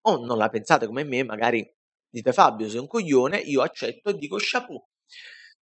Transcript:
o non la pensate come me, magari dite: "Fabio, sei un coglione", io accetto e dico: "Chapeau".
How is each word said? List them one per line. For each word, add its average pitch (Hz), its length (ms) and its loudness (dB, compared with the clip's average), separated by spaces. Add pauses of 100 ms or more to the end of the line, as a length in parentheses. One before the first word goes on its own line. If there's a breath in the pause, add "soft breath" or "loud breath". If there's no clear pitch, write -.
o 147 200 2
non 120 120 -2
la 107 100 2
pensate 117 380 2
come 123 180 -6
me, 135 220 -2
magari 110 440 -2 (400)
dite: 120 220 -2
"Fabio, 113 380 4
sei 113 100 -6
un 139 80 -10
coglione", 156 500 2
io 139 240 -2
accetto - 480 -4
e 196 40 -2
dico: 156 260 -8
"Chapeau". 247 420 -6 (840 loud breath)